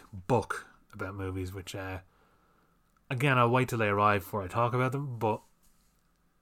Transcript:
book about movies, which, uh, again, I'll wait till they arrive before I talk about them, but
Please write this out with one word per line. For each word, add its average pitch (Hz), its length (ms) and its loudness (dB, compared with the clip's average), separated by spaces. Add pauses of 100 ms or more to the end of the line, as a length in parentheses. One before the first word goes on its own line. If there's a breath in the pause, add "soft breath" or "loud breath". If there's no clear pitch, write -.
(140)
book - 540 -2 (260)
about 101 220 -8
movies, 95 380 -6
which, 95 220 -12
uh, 95 240 -8 (1080 soft breath)
again, 135 280 2
I'll 120 120 6
wait 127 200 4
till 120 100 -2
they 110 80 2
arrive 101 360 4
before 107 180 -6
I 92 60 -6
talk 117 260 0
about 127 180 0
them, 135 260 -6
but 110 240 0 (1000)